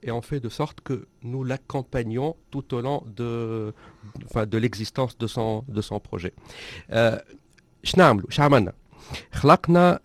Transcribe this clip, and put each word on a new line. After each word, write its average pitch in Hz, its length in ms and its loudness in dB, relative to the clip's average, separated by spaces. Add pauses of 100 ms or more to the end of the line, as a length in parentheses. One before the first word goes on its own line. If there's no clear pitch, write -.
et 127 40 -8
on 117 120 -4
fait 143 180 -6
de 120 100 -8
sorte - 280 -6 (120)
que 135 60 -2 (280)
nous 127 260 -6
l'accompagnons 127 840 -4 (180)
tout 139 240 -6
au 120 60 -2
long 139 220 -4 (160)
de, 120 120 -4 (920)
enfin, 110 280 -2
de 110 40 2
l'existence 113 560 -2 (100)
de 113 40 -4
son, 110 360 -2 (140)
de 107 40 -2
son 104 180 -6
projet. 90 320 -8 (600)
Euh, 110 280 2 (640)
شنو 180 220 6
نعملوا؟ 107 240 4
شنو 147 160 2
عملنا؟ 123 280 4 (580)
خلقنا، 175 720 6